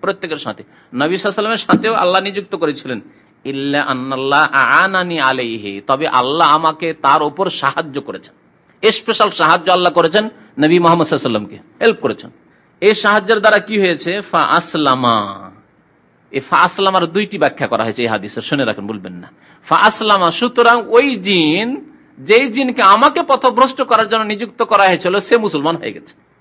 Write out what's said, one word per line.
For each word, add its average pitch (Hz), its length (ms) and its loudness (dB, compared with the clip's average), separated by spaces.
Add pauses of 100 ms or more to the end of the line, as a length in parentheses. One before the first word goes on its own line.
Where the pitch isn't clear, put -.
প্রত্যেকের 180 360 -6
সাথে। 107 260 -10
নবী - 60 -20
সাল্লাল্লাহু - 360 -6
আলাইহি 180 160 -2
ওয়াসাল্লামের 214 360 -2
সাথেও - 360 0
আল্লাহ 185 280 2
নিযুক্ত 196 340 -8
করেছিলেন। 139 460 -6 (440)
ইল্লা 139 360 -4
আন্নাল্লাহ 135 720 -2
আ'আনানি 170 680 0
আলাইহি, 113 680 -4
তবে 139 200 0
আল্লাহ 143 420 2
আমাকে 160 440 0
তার 151 300 2
উপর 151 260 -2
সাহায্য 139 520 -6
করেছেন, - 340 -14 (560)
স্পেশাল 214 380 0
সাহায্য 170 420 2
আল্লাহ 180 220 2
করেছেন 175 320 2 (340)
নবী 160 200 4
মুহাম্মদ 170 260 4
সাল্লাল্লাহু 117 400 -2
আলাইহি - 100 -16
ওয়াসাল্লামকে, - 280 -12
হেল্প 226 160 2
করেছেন। - 300 -6 (520)
এই 208 120 4
সাহায্যের 202 460 2
দ্বারা 190 200 4
কি 214 200 -4
হয়েছে? 180 420 -2
ফা 165 220 0
আসলামা। 120 1080 0 (800)
এই 135 80 -4
ফা 156 180 -2
আসলামার 185 480 2
দুইটি 196 320 -4
ব্যাখ্যা 147 300 -2
করা 110 160 -2
হয়েছে 113 180 -6
এই 117 60 -2
হাদিসে, 107 340 -6
শুনে 139 240 -2
রাখেন, 101 220 -6
ভুলবেন 92 260 -10
না। 90 180 -18 (320)
ফা - 120 0
আসলামা, 202 560 2
সুতরাং 233 560 2
ওই 247 280 4
জিন, 190 760 -2 (280)
যেই 220 280 2
জিনকে 247 340 -2
আমাকে 240 420 4
পথভ্রষ্ট 262 580 0
করার 220 280 0
জন্য 220 140 0
নিযুক্ত 208 380 -6
করা 196 260 4
হয়েছিল, 180 320 0
সে 233 180 2
মুসলমান 165 380 -2
হয়ে - 160 -8
গেছে, - 240 -18 (260)